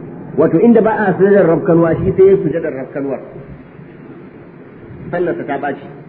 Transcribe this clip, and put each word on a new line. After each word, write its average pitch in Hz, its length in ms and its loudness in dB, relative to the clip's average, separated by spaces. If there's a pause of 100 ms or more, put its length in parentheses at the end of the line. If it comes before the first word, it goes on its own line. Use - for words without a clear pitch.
(340)
Wato 160 240 2
inda 226 240 6
ba 220 140 2
a 202 180 0
sujadar 196 320 4
rafkanwa 165 480 2
shi 175 160 -2
sai 190 160 4
ya 196 100 6
sujadar 160 380 -4
rafkanwar. 135 460 -8 (1900)
Sallarsa 170 380 -4
ta 139 120 -6
ɓaci, 143 260 -6 (240)